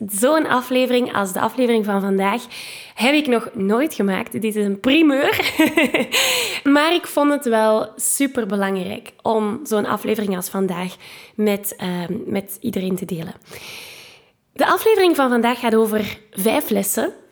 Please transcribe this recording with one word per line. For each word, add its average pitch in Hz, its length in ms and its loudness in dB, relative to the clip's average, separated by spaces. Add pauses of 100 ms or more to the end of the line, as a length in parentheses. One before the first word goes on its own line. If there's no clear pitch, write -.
Zo'n 262 400 2
aflevering 247 680 0
als 196 180 -2
de 202 60 -4
aflevering 233 460 0
van 202 160 0
vandaag 196 440 0 (480)
heb 247 200 2
ik 302 140 2
nog 240 260 0
nooit 226 400 0
gemaakt. 196 380 -2
Dit 220 120 -4
is 214 120 -2
een 202 240 -2
primeur. 294 760 2 (520)
<laughs> 494 680 0
Maar 302 200 4
ik 339 140 -2
vond 294 240 2
het 285 140 -2
wel 220 500 2
superbelangrijk 202 1160 -2 (100)
om 220 420 0
zo'n 220 220 0
aflevering 208 500 -2
als 180 140 -6
vandaag 185 460 -4 (400)
met, 202 420 -2
ehm, 175 360 -6 (120)
met 196 360 -6
iedereen 190 340 -4
te 180 100 -6
delen. 170 280 -8 (1200)
De - 120 0
aflevering 370 500 4
van 262 140 4
vandaag 240 300 2
gaat 226 160 2
over 214 420 0 (140)
vijf 220 380 0
lessen. 202 340 0 (280)